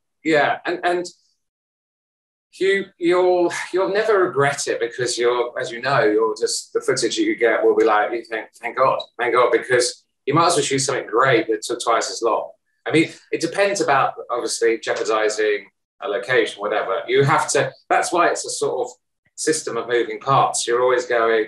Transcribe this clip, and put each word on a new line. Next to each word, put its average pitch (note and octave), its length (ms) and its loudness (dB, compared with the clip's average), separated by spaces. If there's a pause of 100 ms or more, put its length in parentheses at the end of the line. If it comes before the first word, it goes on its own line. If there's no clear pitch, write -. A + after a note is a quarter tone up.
(240)
Yeah. D3 420 2
And, E3+ 180 -4
and F3+ 220 -2 (1500)
you, F#3+ 320 0 (120)
you'll, F3+ 540 2 (200)
you'll F3+ 200 0
never G3+ 340 2
regret C#3 420 0
it A2 120 -2
because A#2 380 -4
you're, A#2+ 420 0
as A#2+ 100 -6
you A#2 100 -10
know, C3 240 0
you're G#2+ 360 2
just, - 320 -4
the - 80 -2
footage B2 380 -2
you G#2+ 180 0
get A2 280 2
will G#2+ 120 4
be A2 80 4
like, G#2+ 260 2
you A#2 140 -6
think, A2 240 -10 (120)
"Thank A#2+ 160 -10
God, C3 240 2 (180)
thank A#2+ 160 0
God," A#2+ 180 4
because A#2+ 520 0 (220)
you C3+ 80 0
might E3+ 140 4
as F3 80 2
well C#3 80 2
shoot C3+ 160 0
something C3 260 -2
great A#2+ 420 2
that A2 140 -2
took - 200 -6
twice A2+ 280 0
as - 120 -10
long. A2 280 0 (360)
I A#2 40 -4
mean, D#3+ 200 2 (220)
it D#3 80 -2
depends G3 400 0
about, C3+ 340 0 (160)
obviously, A2+ 480 0
jeopardizing G#2+ 880 -2 (340)
a G2 60 -6
location, G#2+ 520 -2
whatever. G2 460 -2
You C3 180 4
have D3+ 280 2
to, C3+ 180 0 (200)
that's - 220 0
why E3+ 160 2
it's - 180 -4
a - 40 -8
sort - 360 -4
of - 60 -12 (420)
system - 420 -4
of A2+ 120 -6
moving A2 300 -2
parts. C3 480 0
You're A#2+ 160 0
always B2+ 220 2
going, A2+ 440 2